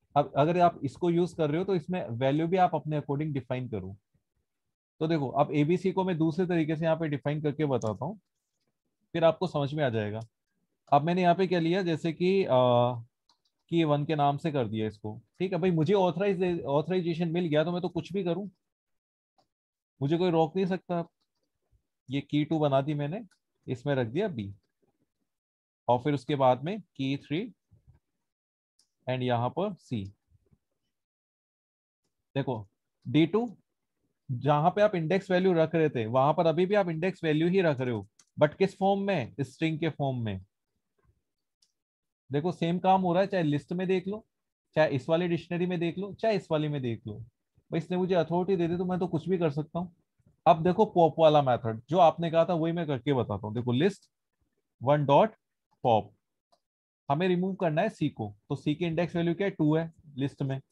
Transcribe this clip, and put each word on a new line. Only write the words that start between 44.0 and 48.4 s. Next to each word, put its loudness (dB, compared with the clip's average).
लो, -10
चाहे 4
इस -4
वाली 2
dictionary -4
में -4
देख -4
लो, -8
चाहे -2
इस -6
वाली 0
में -4
देख -6
लो। -12
भाई -2
इसने -4
मुझे 0
authority 0